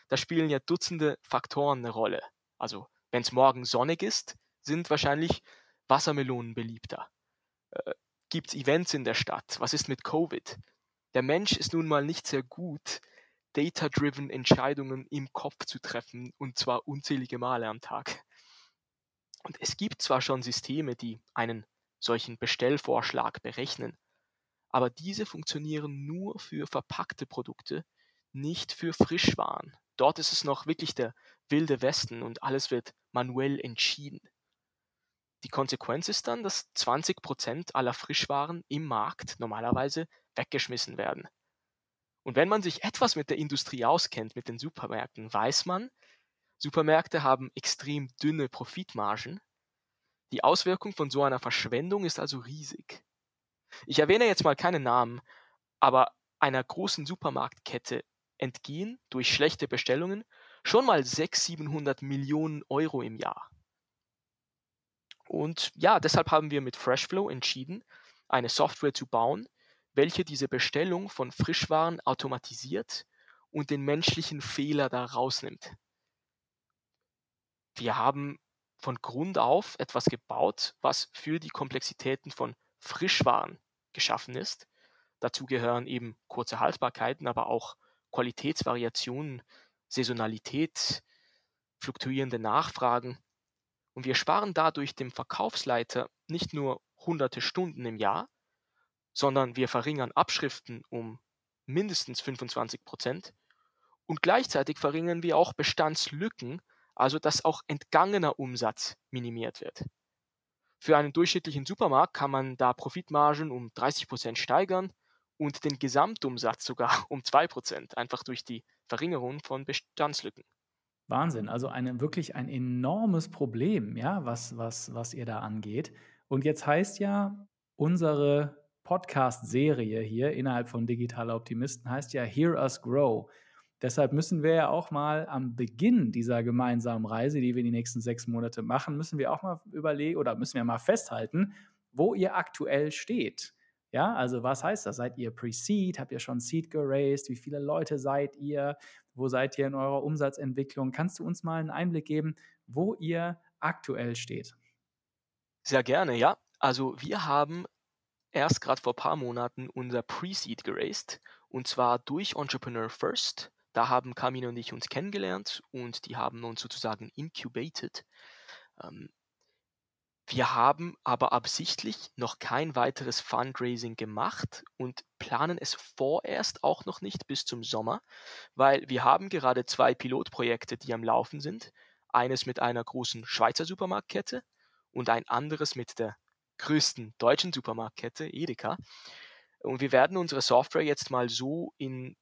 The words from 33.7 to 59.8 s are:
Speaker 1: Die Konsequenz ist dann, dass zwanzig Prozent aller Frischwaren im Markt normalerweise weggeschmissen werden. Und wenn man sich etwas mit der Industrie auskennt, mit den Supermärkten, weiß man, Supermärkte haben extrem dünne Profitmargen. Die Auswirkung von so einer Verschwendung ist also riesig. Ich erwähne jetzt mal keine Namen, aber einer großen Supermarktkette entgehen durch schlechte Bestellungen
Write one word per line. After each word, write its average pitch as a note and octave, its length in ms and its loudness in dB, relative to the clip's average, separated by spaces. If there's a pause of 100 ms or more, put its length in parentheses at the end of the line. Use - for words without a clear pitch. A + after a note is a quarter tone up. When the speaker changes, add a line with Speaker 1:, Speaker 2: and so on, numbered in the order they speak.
Speaker 1:
Die - 60 -14
Konsequenz C3+ 600 -4
ist - 180 -4
dann, A#3 160 -4
dass - 320 -4
zwanzig D3 480 0
Prozent - 500 -6
aller B2 200 2
Frischwaren D3 720 -2
im D3+ 180 -4
Markt - 540 -4
normalerweise B2 680 -2 (280)
weggeschmissen - 600 -4
werden. - 300 -4 (960)
Und B2 120 -8
wenn E3 140 6
man G#3+ 120 4
sich F3+ 220 -2
etwas A3 320 2
mit D3+ 140 -2
der D3+ 80 0
Industrie C#3 480 -2
auskennt, B2 500 2
mit B2 140 -8
den A#2 100 -8
Supermärkten, A2+ 720 -8
weiß A2+ 320 4
man, G3 240 -2 (680)
Supermärkte D#3 640 4
haben C3 320 4
extrem C#3 540 -2 (120)
dünne D3 280 2
Profitmargen. A#2+ 880 -4 (920)
Die - 100 0
Auswirkung F#3 480 4
von C#3+ 180 -2
so C#3 140 2
einer C3 160 2
Verschwendung D#3+ 640 0
ist E3 160 0
also C#3+ 200 -4
riesig. C#3 600 -14 (840)
Ich C#3+ 140 4
erwähne G3 260 8
jetzt G3+ 180 4
mal C#3+ 140 6
keine F3 240 2
Namen, A#2+ 400 2 (580)
aber C3 320 8 (280)
einer C3 240 4
großen E3+ 420 -4
Supermarktkette C3+ 960 -4 (360)
entgehen D#3+ 600 -6 (100)
durch B2+ 240 0
schlechte D3+ 340 4
Bestellungen E3 560 0 (400)